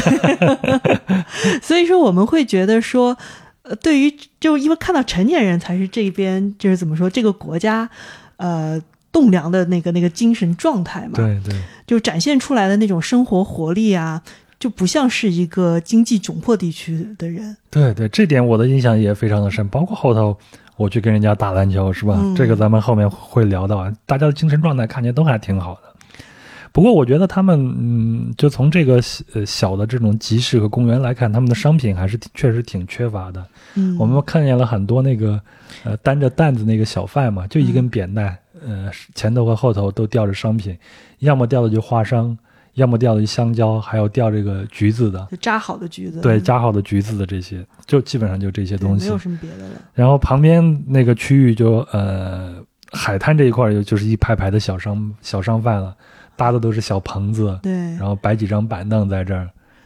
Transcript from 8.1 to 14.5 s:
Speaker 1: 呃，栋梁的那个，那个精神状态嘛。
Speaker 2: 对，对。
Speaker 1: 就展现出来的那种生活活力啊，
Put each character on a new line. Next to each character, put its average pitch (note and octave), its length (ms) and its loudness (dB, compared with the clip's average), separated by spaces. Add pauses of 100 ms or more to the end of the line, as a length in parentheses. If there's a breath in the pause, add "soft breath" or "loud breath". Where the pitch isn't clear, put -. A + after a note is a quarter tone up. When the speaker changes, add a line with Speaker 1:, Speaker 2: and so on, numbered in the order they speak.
Speaker 1:
呃， D#3+ 420 -4 (320)
栋 C#4 200 4
梁 E3+ 200 2
的 F#3 160 2
那 F3 140 0
个， F3 120 -4
那 F3 80 0
个 F3 100 2
精 A#3 240 2
神 F3+ 220 0
状 A#3+ 280 -2
态 - 220 -10
嘛。 A#3 80 -12
Speaker 2:
对， G#2+ 280 0
对。 G2+ 120 -6 (300 loud breath)
Speaker 1:
就 A#3 160 0
展 D#3+ 180 -2
现 C#4+ 220 2
出 - 140 -2
来 G3+ 140 2
的 G3+ 100 2
那 A3 80 2
种 F3 160 0
生 B3 200 2
活 G3 220 0
活 E3 300 -4
力 A3 180 2
啊， D#3+ 300 -4 (360 loud breath)